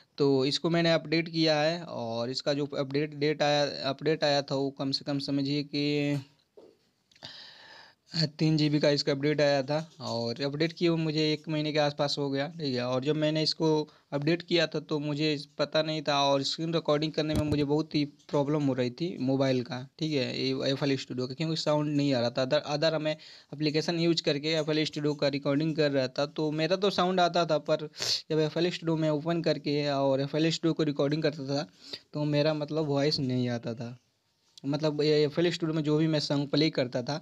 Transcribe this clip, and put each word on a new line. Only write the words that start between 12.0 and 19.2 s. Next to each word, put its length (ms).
हो 120
गया। 180
ठीक 260
है, 80
और 220
जब 120
मैंने 260
इसको 260
अपडेट 300
किया 240
था 140
तो 180
मुझे 360
इस, 120
पता 240
नहीं 200
था 220
और 180
स्क्रीन 320
रिकॉर्डिंग 380
करने 220
में 80
मुझे 220
बहुत 300
ही 100
प्रॉब्लम 340
हो 100
रही 180
थी 300